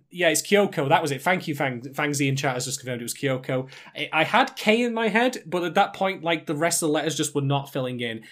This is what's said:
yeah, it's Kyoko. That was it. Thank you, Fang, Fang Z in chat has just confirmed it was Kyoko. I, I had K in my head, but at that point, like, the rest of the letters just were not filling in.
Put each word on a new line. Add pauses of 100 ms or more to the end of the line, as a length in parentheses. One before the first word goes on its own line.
yeah,
it's
Kyoko.
That
was
it.
Thank
you,
Fang, (120)
Fang
Z
in
chat
has
just
confirmed
it
was
Kyoko. (260)
I,
I
had
K
in
my
head,
but
at
that
point,
like,
the
rest
of
the
letters
just
were
not
filling
in.